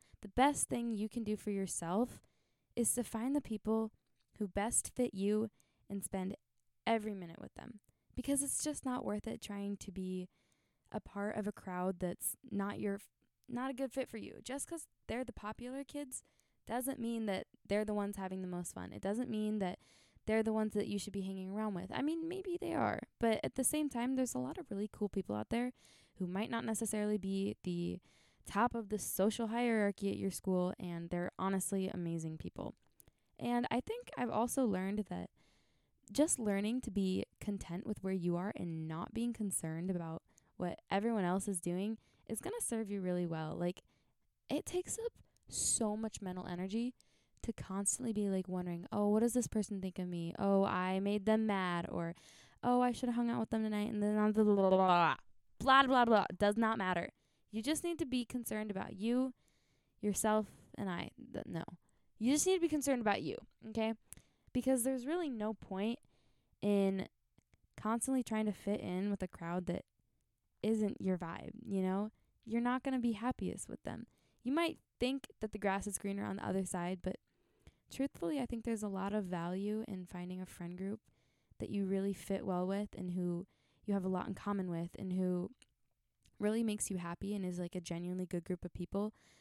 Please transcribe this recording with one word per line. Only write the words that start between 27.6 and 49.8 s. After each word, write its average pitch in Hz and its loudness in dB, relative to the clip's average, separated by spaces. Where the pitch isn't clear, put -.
the 175 -2
top 233 2
of 220 -6
the 208 -2
social 214 0
hierarchy 214 2
at 202 -2
your 196 0
school, 180 0
and 170 -6
they're 175 -2
honestly 190 0
amazing 165 -4
people. - -8
And 240 0
I 247 2
think 480 -8
I've 247 -2
also 247 2
learned 196 0
that 175 -6
just 285 4
learning 214 0
to 202 -8
be 190 2
content 196 -4
with 214 -4
where 190 0
you 175 2
are 185 -2
and 165 -4
not 160 -6
being 233 0
concerned 175 -2
about 165 -2
what 175 -2
everyone 208 2
else 185 2
is 196 -2
doing 190 -2
is - -4
gonna 427 -4
serve 220 -2
you 202 -2
really 180 2
well. 160 -4
Like, 175 0
it 294 -2
takes - -4
up 466 -4
so - 0
much 220 -4
mental 180 -6
energy 190 -2
to 226 -4
constantly 202 -2
be, 202 0
like, 190 0
wondering, 180 -4
"Oh, 208 4
what 208 6
does 233 4
this 247 2
person 202 -2